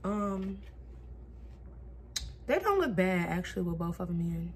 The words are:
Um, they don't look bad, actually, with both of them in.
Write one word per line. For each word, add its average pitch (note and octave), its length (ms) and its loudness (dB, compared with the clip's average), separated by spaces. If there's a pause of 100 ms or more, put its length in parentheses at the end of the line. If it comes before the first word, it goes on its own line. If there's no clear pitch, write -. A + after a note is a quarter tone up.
Um, G3 560 0 (1900)
they D4 120 6
don't G4 200 6
look C4+ 160 4
bad, F3+ 340 6
actually, F3+ 340 0
with E3+ 140 0
both E3+ 220 0
of F3+ 80 -2
them E3+ 120 0
in. E3+ 360 0